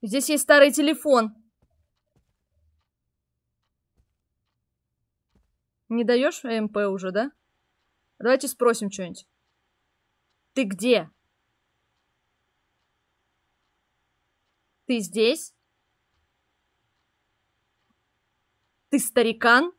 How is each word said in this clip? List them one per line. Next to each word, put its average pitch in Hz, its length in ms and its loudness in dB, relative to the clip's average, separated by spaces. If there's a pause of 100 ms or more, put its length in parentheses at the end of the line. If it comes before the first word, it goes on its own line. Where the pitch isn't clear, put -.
Здесь 247 220 -2
есть 294 140 0
старый 285 280 6
телефон. 269 640 0 (4000)
Не 233 140 -2
даешь 247 400 0
М 226 240 -4
П 208 200 -4
уже, 190 240 -6
да? 226 180 -4 (880)
Давайте 254 280 0
спросим 233 420 -2
че-нибудь. 185 340 -14 (1300)
Ты 262 80 0
где? 196 440 -2 (3750)
Ты 240 120 -2
здесь? 214 500 -2 (3500)
Ты 277 60 2
старикан? 240 800 0